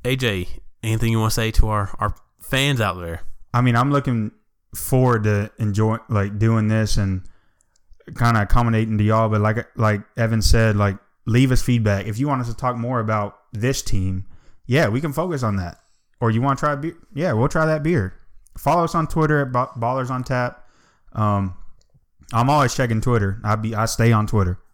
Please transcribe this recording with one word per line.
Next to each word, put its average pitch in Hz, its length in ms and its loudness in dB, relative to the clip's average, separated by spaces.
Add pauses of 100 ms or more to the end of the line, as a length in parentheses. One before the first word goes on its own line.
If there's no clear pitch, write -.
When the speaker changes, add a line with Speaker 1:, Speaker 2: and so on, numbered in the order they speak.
Speaker 1:
A 127 120 -2
J, 107 320 -4 (360)
anything 113 280 0
you 113 80 2
wanna 110 120 0
say 110 200 -2
to - 180 6
our, 104 300 -2
our 104 160 -2 (260)
fans 135 400 0
out 92 180 -2
there? 85 220 -8 (320)
Speaker 2:
I 120 80 2
mean, 123 140 2
I'm 131 160 2
looking 127 400 -2 (440)
forward 127 480 2
to 104 340 0
enjoy, 110 400 0 (120)
like, 104 300 -2
doing 113 280 2
this 110 300 2
and 95 240 0 (960)
kinda 117 240 2
accommodating 113 560 2
to 107 60 2
y'all. 110 260 2
But 107 120 0
like, 110 260 -2 (100)
like 107 240 2 (160)
Evan 113 240 0
said, 113 340 4
like, 101 220 0 (280)
leave 127 260 4
us 123 100 4
feedback. 107 460 0
If 107 100 -6
you 139 100 -2
want 135 140 -2
us 120 60 -6
to 113 80 -6
talk 127 200 -4
more 120 240 -4
about 107 380 -4 (160)
this 123 280 -2
team, 95 440 0 (400)
yeah, 135 220 2
we 110 120 0
can 151 140 -4
focus 156 300 -4
on 104 140 -2
that. 90 220 -8 (400)
Or 117 120 2
you 113 100 0
wanna 135 160 0
try 147 160 0
a 139 40 -6
beer? 160 200 -10 (160)
Yeah, 143 200 -2
we'll 120 160 2
try 160 160 0
that 156 180 0
beer. 147 320 0 (420)
Follow 170 280 0
us 165 100 -6
on 156 120 0
Twitter 151 340 2
at 127 100 -4
Ba-, 123 260 -2
Ballers 123 320 -4
on 127 140 -6
Tap. 123 400 -4 (500)
Um, 101 420 -2 (800)
I'm 120 160 2
always 143 260 2
checking 117 260 0
Twitter. 107 420 0
I 104 120 0
be, 110 200 -4
I 110 100 0
stay 113 260 4
on 107 140 4
Twitter 95 340 0 (140)